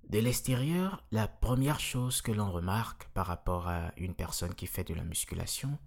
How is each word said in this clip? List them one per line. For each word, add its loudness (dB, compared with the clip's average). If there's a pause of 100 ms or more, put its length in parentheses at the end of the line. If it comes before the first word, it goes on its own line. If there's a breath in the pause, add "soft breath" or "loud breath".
De 4
l'extérieur, 2
la 2
première 4
chose 0
que 0
l'on 2
remarque -2
par 0
rapport 0
à -2
une -4
personne -4
qui -8
fait -4
de -4
la -4
musculation -4